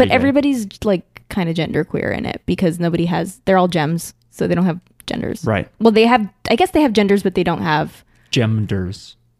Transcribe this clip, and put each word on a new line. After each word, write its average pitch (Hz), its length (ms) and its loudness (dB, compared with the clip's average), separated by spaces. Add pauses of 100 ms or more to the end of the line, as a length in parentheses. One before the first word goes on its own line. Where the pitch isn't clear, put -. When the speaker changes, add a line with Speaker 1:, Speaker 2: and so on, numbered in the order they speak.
Speaker 1:
but - 40 4
Speaker 2:
gay. 233 60 4
Speaker 1:
everybody's, 269 520 0 (180)
like, 196 180 0 (260)
kinda 170 240 -2
genderqueer - 640 -4
in - 80 -8
it - 200 -8
because 175 340 0
nobody 170 260 0
has, 170 400 -4
they're 190 120 4
all 185 100 4
gems, 165 460 -4 (180)
so - 160 -2
they 175 80 0
don't 175 100 2
have 175 140 -2 (280)
genders. - 380 -6
Speaker 2:
Right. 104 220 0 (120)
Speaker 1:
Well, 226 120 4
they 220 140 4
have, 233 220 2 (220)
I 233 60 2
guess 370 160 2
they 311 100 2
have 262 120 2
genders, 202 300 2
but 185 120 -2
they 185 80 2
don't 170 180 -2
have 156 420 -2 (280)
Speaker 2:
Genders. 104 840 -2 (240)